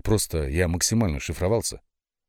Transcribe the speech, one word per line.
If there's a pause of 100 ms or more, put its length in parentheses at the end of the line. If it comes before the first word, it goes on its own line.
Просто
я
максимально
шифровался. (480)